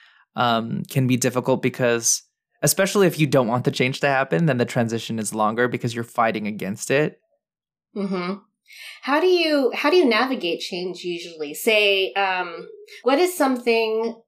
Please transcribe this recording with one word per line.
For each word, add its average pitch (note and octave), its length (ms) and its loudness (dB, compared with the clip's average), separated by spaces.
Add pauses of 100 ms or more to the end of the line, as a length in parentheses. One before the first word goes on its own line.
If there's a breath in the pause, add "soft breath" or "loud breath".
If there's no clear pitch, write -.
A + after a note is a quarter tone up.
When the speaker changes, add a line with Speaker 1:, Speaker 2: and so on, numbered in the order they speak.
(360 soft breath)
Speaker 1:
um, A2+ 540 0
can C3 180 0
be B2 100 2
difficult B2 440 0
because, A#2+ 640 0 (380)
especially F#3+ 460 2
if D3+ 120 0
you D#3 80 4
don't B2+ 200 4
want A#2+ 180 0
the C#3+ 60 2
change B2+ 280 -2
to D3 80 0
happen, C#3 400 2
then B2+ 100 2
the A#2+ 80 2
transition A2+ 540 -2
is G#2 160 -6
longer A2 320 2
because A#2+ 260 -4
you're A#2 100 -6
fighting A2+ 440 -2
against G#2 420 -6
it. C#3+ 300 0 (760)
Speaker 2:
Mm-hmm. F#3+ 400 -4 (640 loud breath)
How C#4 180 -2
do F#4 80 2
you, D#4 480 2
how D4 140 0
do F4+ 80 4
you F4 80 6
navigate A3 560 0
change F3 420 -8
usually? E3+ 500 -8
Say, G3+ 600 2
um, F3+ 560 -4 (340 loud breath)
what C4+ 160 2
is F4+ 160 2
something A3+ 920 0